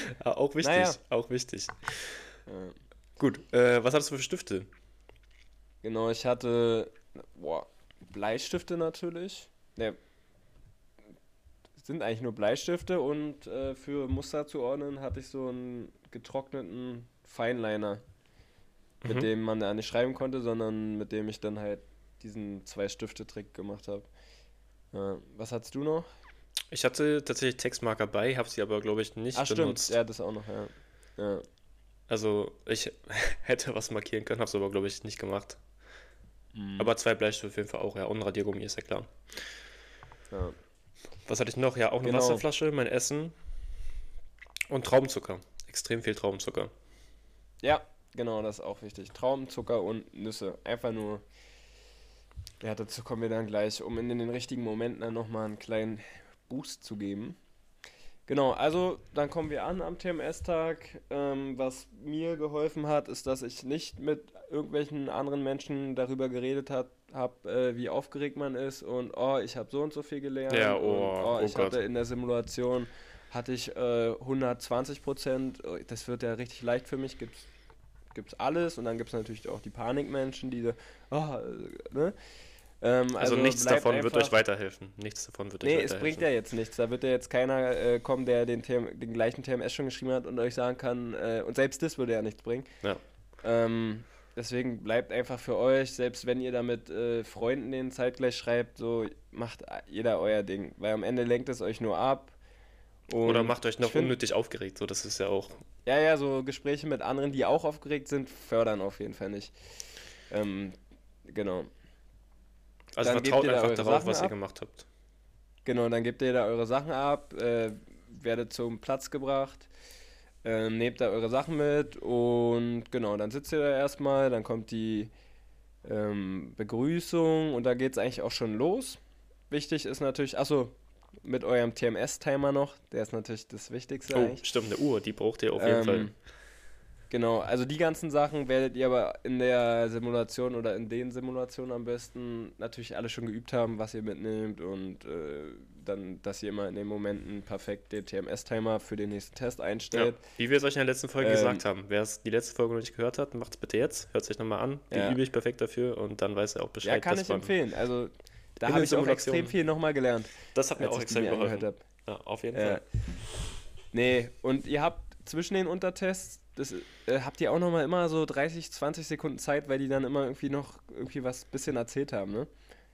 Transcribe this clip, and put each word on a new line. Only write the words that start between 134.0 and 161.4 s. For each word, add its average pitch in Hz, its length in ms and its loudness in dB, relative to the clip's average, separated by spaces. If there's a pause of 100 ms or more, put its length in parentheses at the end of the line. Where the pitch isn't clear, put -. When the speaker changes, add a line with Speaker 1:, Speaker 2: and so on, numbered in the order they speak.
Speaker 1:
Oh, - 20 4
Speaker 2:
eigentlich. 123 300 2
Speaker 1:
stimmt, 117 240 2
eine - 40 0
Uhr, 135 220 4
die 107 140 -2
braucht 107 300 0
ihr 110 100 4
auf - 80 0
jeden 117 180 6
Speaker 2:
Ähm, 113 60 2
Speaker 1:
Fall. 104 220 4 (1040)
Speaker 2:
genau, 117 320 4
also 127 240 2
die 139 120 -4
ganzen 160 320 2
Sachen 147 380 2
werdet 131 300 4
ihr 131 80 2
aber 123 380 4
in 127 160 0
der 120 500 6
Simulation 120 640 0
oder 113 220 0
in 113 100 -6
den 120 240 -4
Simulationen 127 640 -4
am 120 100 -4
besten 120 760 -6
natürlich 117 380 -8
alle 113 140 -4
schon 120 160 -6
geübt 113 260 -6
haben, 117 260 2
was 110 160 -4
ihr 110 100 -4
mitnehmt 107 580 -4
und, 95 440 -6
äh, 73 460 -6 (320)
dann, 98 380 -6
dass 98 220 -6
ihr 104 60 -2
immer 101 200 -2
in 98 60 -6
den 101 120 -4
Momenten 104 540 -4
perfekt 101 500 -8
den 104 140 -6
T-M-S-Timer 110 760 -2
für - 160 -8
den 104 140 -2
nächsten 101 260 -8
Test 123 240 -4
Speaker 1:
Ja, 64 60 -4
Speaker 2:
einstellt. 117 500 0 (220)
Speaker 1:
wie 120 120 0
wir 139 80 8
es 139 60 6
euch 139 120 2
in 143 40 0
der 135 60 4
letzten 127 240 0
Folge - 200 2
Speaker 2:
Ähm, 110 40 8
Speaker 1:
gesagt 107 320 6
haben, 95 240 0
wer 104 140 4
es - 180 -6
die 113 80 -2
letzte 113 260 2
Folge 117 200 4
noch 117 40 0
nicht 110 160 -8
gehört 117 220 0
hat, 143 160 -2
macht's 117 240 -8
bitte - 200 -2
jetzt, - 360 2
hört's - 160 2
euch 104 100 -4
nochmal 110 200 -2
an, 135 200 -2 (140)
die - 60 2
Speaker 2:
Ja. 101 120 2
Speaker 1:
übe 127 120 4
ich 131 80 -2
perfekt 120 280 0
dafür 120 380 0
und 104 240 -4
dann 101 140 2
weiß 104 200 0
er - 80 -4
auch - 60 -6
Bescheid, 107 240 0
Speaker 2:
Ja, 135 80 4
kann 175 160 2
Speaker 1:
dass 190 80 -2
Speaker 2:
ich - 40 -10
Speaker 1:
man 196 120 2
Speaker 2:
empfehlen, 175 320 2
also 123 360 0 (500)
da 117 80 2
Speaker 1:
in 135 60 4
Speaker 2:
hab 151 80 6
Speaker 1:
den - 20 6
Speaker 2:
ich 151 120 2
auch 139 120 6
extrem 135 80 6
Speaker 1:
Simulationen 127 320 0
Speaker 2:
viel 165 160 2
nochmal 156 320 2
gelernt, 123 340 2 (240)
Speaker 1:
Das 135 160 4
hat - 100 -2
mir 139 60 0
Speaker 2:
als 117 100 2
Speaker 1:
auch 127 40 0
Speaker 2:
ich 117 80 -2
die 113 60 -2
Speaker 1:
extrem 113 100 4
Speaker 2:
mir 98 80 2
angehört 107 320 2